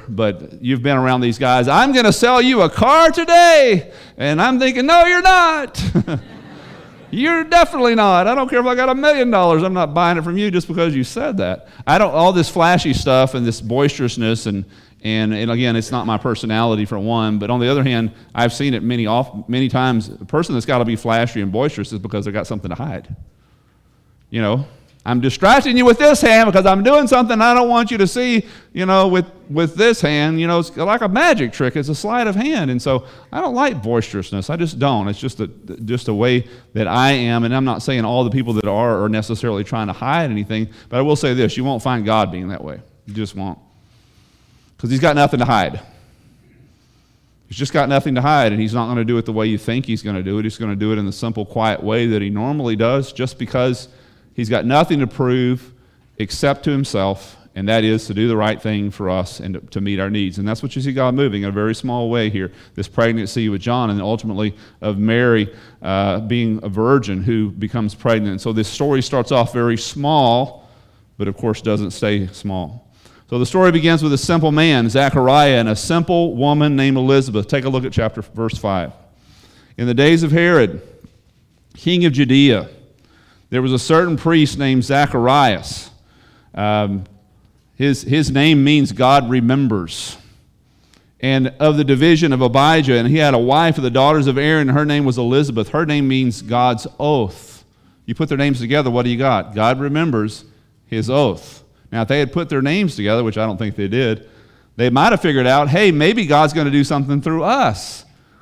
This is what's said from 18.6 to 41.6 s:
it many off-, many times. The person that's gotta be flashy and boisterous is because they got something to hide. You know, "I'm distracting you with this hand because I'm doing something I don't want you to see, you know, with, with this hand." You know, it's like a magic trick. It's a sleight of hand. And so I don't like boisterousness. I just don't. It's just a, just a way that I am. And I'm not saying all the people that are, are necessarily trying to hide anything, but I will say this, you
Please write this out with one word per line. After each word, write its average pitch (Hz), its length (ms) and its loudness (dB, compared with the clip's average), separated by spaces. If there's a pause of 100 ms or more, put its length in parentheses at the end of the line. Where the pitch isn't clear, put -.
it 110 100 -4
many 117 240 -2
off-, 117 400 -4
many 127 220 -2
times. 127 400 0
The - 160 -18
person 156 300 -4
that's 117 100 -2
gotta 123 220 0
be 117 100 -2
flashy 117 460 -2
and 98 100 -4
boisterous 113 400 -4
is 107 60 -8
because 98 260 -6
they 101 80 -6
got 98 140 -6
something 98 240 -8
to 82 60 -8
hide. 131 380 -10 (1160)
You 113 100 -4
know, 113 260 -2 (380)
"I'm 120 160 -2
distracting 233 560 4
you 247 80 4
with 240 140 6
this 294 240 6
hand 226 240 6
because 190 180 4
I'm 196 180 4
doing 277 260 4
something 240 340 2
I 240 100 6
don't 247 160 4
want 233 220 0
you 220 80 -2
to 196 80 2
see, 240 400 -2 (260)
you 185 140 -4
know, 190 220 4
with, 180 180 0 (240)
with 151 240 -2
this 220 260 2
hand." 151 400 0
You 165 60 0
know, 170 140 0
it's - 160 -8
like 202 240 -2
a 214 80 -2
magic 220 440 2
trick. 131 220 -2
It's 143 140 -4
a 156 60 -4
sleight 220 340 -2
of 190 80 -2
hand. 226 340 -2
And 123 100 -2
so 131 240 -2 (280)
I 285 80 -6
don't 302 140 -2
like 240 280 -2
boisterousness. 104 640 -4
I 147 60 -6
just 165 240 -6
don't. 117 300 0
It's 101 100 -6
just 131 220 -10
a, 107 80 -6
just - 580 -10
a 110 80 -2
way 120 320 0 (280)
that 107 120 -2
I 123 240 2
am. 120 320 0
And 117 100 -2
I'm 131 120 0
not 117 180 -4
saying 127 220 -2
all 120 180 0
the 117 80 -2
people 120 220 -2
that 107 160 -2
are, 107 340 0
are 107 60 0
necessarily 107 560 -4
trying 110 240 -6
to 90 40 -6
hide 143 380 -4
anything, 107 380 -6 (200)
but 123 100 -4
I 135 40 2
will 147 140 2
say 131 180 0
this, 123 220 0
you 127 80 -4